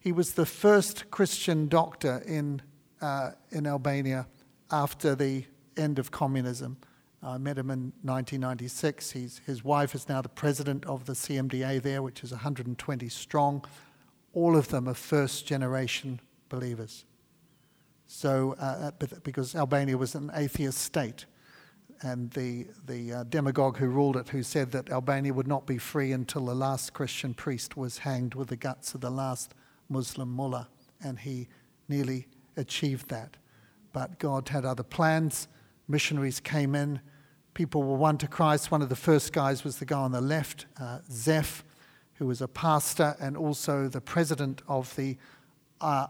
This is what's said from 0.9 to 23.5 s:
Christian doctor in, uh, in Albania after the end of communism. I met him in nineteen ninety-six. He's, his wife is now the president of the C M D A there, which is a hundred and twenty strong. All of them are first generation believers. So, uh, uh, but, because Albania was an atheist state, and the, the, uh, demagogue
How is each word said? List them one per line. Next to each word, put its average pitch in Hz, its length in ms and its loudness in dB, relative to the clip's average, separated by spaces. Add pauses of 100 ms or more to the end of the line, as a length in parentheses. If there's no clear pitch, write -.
Christian 160 560 2
doctor 151 580 2
in, 147 340 -2 (400)
uh, 139 320 -2 (180)
in 147 180 -2
Albania 135 580 0 (440)
after 143 440 2
the 135 300 0 (320)
end 147 240 0
of 127 100 -4
communism. 131 640 -2 (480)
I 127 140 -6
met 139 180 -4
him 135 140 -2
in 131 220 -4 (100)
nineteen 131 380 -2
ninety-six. 127 720 -2
He's, 123 340 -8
his 123 160 -6
wife 143 320 2
is 135 140 -8
now 135 140 0
the 123 60 -8
president 139 580 0
of 135 180 -6
the 131 100 -6
C 139 220 -2
M 135 100 2
D 127 160 -2
A 135 160 0
there, 135 240 -2
which 127 220 -8
is 120 80 -10
a - 40 -8
hundred 127 300 -4
and 123 100 -4
twenty 123 320 -4
strong. 143 560 0 (680)
All 170 240 6
of 143 120 6
them 127 200 0
are 127 60 -2
first - 520 0
generation 131 720 -2 (280)
believers. 120 560 -6 (1040)
So, 135 500 0
uh, 139 60 -6
uh, 135 340 -4
but, 139 240 -6
because 131 320 -4
Albania 139 420 2
was 127 200 -2
an 147 180 -8
atheist 143 440 -2
state, - 480 -4 (720)
and 123 320 -4
the, 123 340 -4 (200)
the, 120 260 -6
uh, 123 100 -6
demagogue 135 540 4